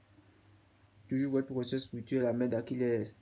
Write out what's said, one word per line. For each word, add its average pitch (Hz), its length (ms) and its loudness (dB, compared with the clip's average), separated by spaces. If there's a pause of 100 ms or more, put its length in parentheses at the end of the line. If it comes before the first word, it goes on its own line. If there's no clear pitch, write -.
(1080)
Toujours 135 240 0
votre 135 160 2
professeur 131 320 -2
spirituel, 123 460 -2
Ahmed 120 280 2
Akilet. 120 680 0